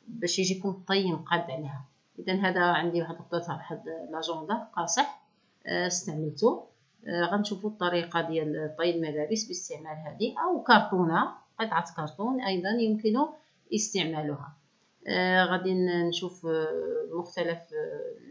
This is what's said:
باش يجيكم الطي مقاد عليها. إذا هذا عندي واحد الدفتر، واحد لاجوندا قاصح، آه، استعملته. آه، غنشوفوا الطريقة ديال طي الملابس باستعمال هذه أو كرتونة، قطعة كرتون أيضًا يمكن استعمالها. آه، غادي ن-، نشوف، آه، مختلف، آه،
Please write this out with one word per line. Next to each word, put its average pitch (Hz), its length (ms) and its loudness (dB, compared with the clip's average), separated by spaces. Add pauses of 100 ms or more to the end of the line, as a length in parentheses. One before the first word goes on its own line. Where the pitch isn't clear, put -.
باش - 300 -2
يجيكم 190 300 0
الطي 190 440 0
مقاد 165 380 0
عليها. 151 340 -8 (340)
إذا - 140 -4
هذا 185 280 2
عندي 170 420 4
واحد 165 120 -6
الدفتر، 165 380 -4
واحد - 360 -10 (220)
لاجوندا 160 440 -4
قاصح، - 680 -2 (440)
آه، 175 200 0
استعملته. 160 800 0 (420)
آه، 175 180 0
غنشوفوا 208 460 0
الطريقة 175 500 0
ديال 156 580 -2
طي 170 120 4
الملابس 165 540 0
باستعمال 156 520 -10
هذه 160 380 -4 (100)
أو 349 180 0
كرتونة، 185 680 6 (300)
قطعة 190 380 -2
كرتون 208 440 -4
أيضًا 190 280 0
يمكن 220 480 2 (580)
استعمالها. 156 800 -2 (540)
آه، 185 380 4
غادي 185 300 2
ن-، 175 340 4
نشوف، 175 380 -4
آه، 160 220 2 (440)
مختلف، 170 460 -2
آه، 156 560 -8 (160)